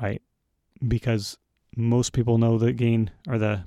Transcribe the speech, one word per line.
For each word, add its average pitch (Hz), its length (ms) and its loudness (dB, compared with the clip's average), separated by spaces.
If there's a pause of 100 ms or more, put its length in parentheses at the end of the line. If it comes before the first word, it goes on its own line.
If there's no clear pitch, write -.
right? 104 200 -6 (680)
Because 113 500 -2 (380)
most 117 380 0
people 117 240 2
know 113 200 4
the 117 140 2
gain 117 400 0 (160)
or 127 100 -4
the 104 300 -2